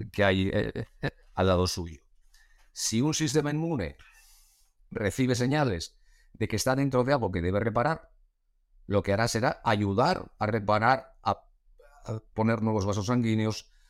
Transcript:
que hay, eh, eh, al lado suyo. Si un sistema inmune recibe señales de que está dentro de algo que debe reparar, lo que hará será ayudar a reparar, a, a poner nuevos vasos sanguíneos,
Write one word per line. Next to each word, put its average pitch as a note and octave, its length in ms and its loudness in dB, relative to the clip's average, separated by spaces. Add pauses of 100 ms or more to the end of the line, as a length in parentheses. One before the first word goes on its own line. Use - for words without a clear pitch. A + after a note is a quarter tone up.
(120)
que G2+ 100 0
hay, G2 300 2
eh, A2 340 -4 (160)
eh, C#3+ 80 -4 (240)
al F#2+ 140 2
lado F2+ 180 4
suyo. E2+ 340 -8 (720)
Si - 280 -2
un D3+ 120 2
sistema D3 380 0
inmune D3 460 -4 (920)
recibe B2 440 0
señales B2 640 0 (340)
de A2 140 -6
que - 80 -4
está B2+ 220 0
dentro C3+ 260 2
de C3+ 120 2
algo A2 180 0
que F2 100 -2
debe F#2 160 0
reparar, A#2+ 540 -2 (720)
lo G2 160 2
que G2 100 0
hará A2+ 140 2
será A#2+ 380 -2
ayudar G#2 760 0
a G#2+ 80 -2
reparar, G#2+ 800 0
a, G#2 200 -2 (600)
a A2 160 -8 (140)
poner A2 280 0
nuevos A2 240 0
vasos G2+ 200 -2
sanguíneos, A2 640 0 (180)